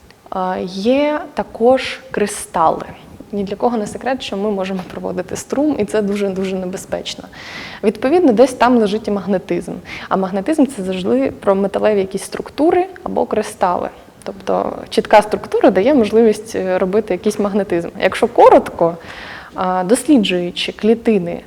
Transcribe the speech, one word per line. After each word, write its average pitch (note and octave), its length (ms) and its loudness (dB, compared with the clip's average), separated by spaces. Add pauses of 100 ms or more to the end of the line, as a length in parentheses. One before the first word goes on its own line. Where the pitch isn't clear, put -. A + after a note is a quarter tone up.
(300)
а, F#3 280 -4 (100)
є C4 520 0 (140)
також - 640 0 (120)
кристали. - 760 -2 (460)
Ні G3+ 120 -4
для G3 120 -6
кого A#3+ 220 0
не G#3 100 -4
секрет, C4 360 -6
що - 140 -8
ми G#3 140 -2
можемо F#3+ 280 -4 (120)
проводити F#3 440 -6
струм, C#4+ 440 -2
і G#3 60 0
це G#3+ 160 0
дуже-дуже G3 540 -2
небезпечно. F#3 680 -8 (600)
Відповідно, C4 500 2
десь A#3+ 200 6
там B3 240 4
лежить G#3+ 300 0
і G#3 40 -2
магнетизм. F3 600 -2 (380)
А - 80 0
магнетизм — G3 480 0 (100)
це F#3+ 80 -6
завжди F#3+ 560 0
про G3 160 2
металеві G3+ 440 2
якісь F#3+ 240 -4
структури F4 640 0 (180)
або G#3+ 220 -2
кристали. - 640 -2 (340)
Тобто G3 500 -4 (160)
чітка G#3+ 320 6
структура C#4 500 2
дає G3 220 4
можливість, G#3+ 640 2
е, F#3 220 0
робити F#3+ 360 0
якийсь F#3+ 260 -2
магнетизм. G3 500 -2 (120)
Якщо F#3+ 260 2
коротко, A3+ 680 6 (580)
а, F#3 280 -2
досліджуючи F#3 880 2
клітини G#3+ 760 0